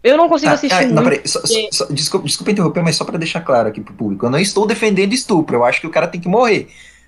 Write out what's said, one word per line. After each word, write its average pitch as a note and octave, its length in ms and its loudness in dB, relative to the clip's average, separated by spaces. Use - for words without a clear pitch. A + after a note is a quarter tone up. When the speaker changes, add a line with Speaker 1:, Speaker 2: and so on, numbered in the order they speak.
Speaker 1:
Eu B3+ 140 6
não E4+ 120 4
consigo D4+ 220 2
Speaker 2:
Tá, - 20 4
Speaker 1:
assistir C#4 220 0
Speaker 2:
ah, - 100 4
não, A#3+ 160 2
Speaker 1:
muito, - 20 2
Speaker 2:
peraí, - 240 0
só, - 120 -4
Speaker 1:
porque A3 320 -2
Speaker 2:
só, - 160 -4
só, - 40 -8
desculpa, D3+ 360 -4
desculpa - 240 -4
interromper, F3 320 0
mas E3 120 0
só - 80 -4
pra - 140 -6
deixar E3 240 -4
claro A#2 280 2
aqui G#2+ 120 -10
pro - 140 -16
público. G2+ 280 -4
Eu A#2 60 0
não C3+ 80 0
estou G3+ 300 0
defendendo G#3 460 0
estupro, F3 420 0
eu A#2+ 100 4
acho - 160 0
que E3 60 -10
o - 20 -8
cara D#3+ 180 0
tem F3 140 -10
que F3+ 60 -6
morrer. G#3 420 2